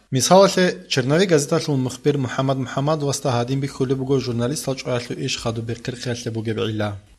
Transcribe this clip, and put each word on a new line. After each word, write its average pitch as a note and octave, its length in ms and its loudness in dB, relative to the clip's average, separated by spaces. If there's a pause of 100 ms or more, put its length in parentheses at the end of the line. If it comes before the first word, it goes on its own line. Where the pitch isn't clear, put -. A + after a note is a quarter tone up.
(100)
Мисал F3+ 340 6
але F#3 420 2
Чернови C#3+ 400 2
газета D3+ 300 2
алу D3+ 220 0
мухбир C#3+ 400 0
Муҳаммад C3+ 400 -2
Муҳаммад C#3+ 440 -2
васта C#3+ 280 -2
ҳадин B2 300 0
би C#3 60 -4
хули C3+ 280 0
буго C3 260 0
журналист A#2+ 480 -2
ал C3+ 60 0
чӯя C3 220 -4
алу - 220 -6
иш C#3 200 -4
хаду A#2 240 -4
би A2+ 100 -6
қирқи A#2+ 360 -8
але A#2 220 -6
буге A2 220 -4
биилла. G#2 460 -4 (200)